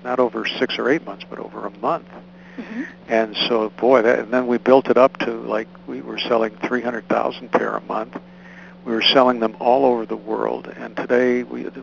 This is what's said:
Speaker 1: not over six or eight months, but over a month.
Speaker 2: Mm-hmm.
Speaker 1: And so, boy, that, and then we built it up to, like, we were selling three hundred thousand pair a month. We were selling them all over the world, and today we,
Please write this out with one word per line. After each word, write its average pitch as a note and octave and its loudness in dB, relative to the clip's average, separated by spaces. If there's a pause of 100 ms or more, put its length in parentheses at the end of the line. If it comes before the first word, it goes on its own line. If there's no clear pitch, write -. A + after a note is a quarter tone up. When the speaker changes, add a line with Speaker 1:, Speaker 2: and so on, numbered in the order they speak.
Speaker 1:
not B2 -4
over A2+ 0
six - -4
or A#2 0
eight D#3+ 0
months, G3 -12
but - -12
over G#2+ -10
a G2 -8
month. D4+ -4 (500)
Speaker 2:
Mm-hmm. A#3 -10 (260)
Speaker 1:
And A2+ 0
so, A2 0
boy, A#2+ 4
that, A#2+ 4
and A2 -6
then B2+ 0
we A#2+ 0
built C3 6
it A#2+ 4
up C3 6
to, A#2 -2
like, A2+ -4 (200)
we C3 -10
were A2+ -10
selling A2+ 0 (120)
three B2 -2
hundred A#2 -6
thousand A#2+ -2
pair G#2+ 0
a G#2 -6
month. A2 -8 (680)
We A#2+ -2
were A2+ 0
selling B2+ 4
them A2 -2
all B2+ 4
over A#2+ 2
the A2 -6
world, A2 -4
and A#2 -12
today B2 2
we, B2 -8 (180)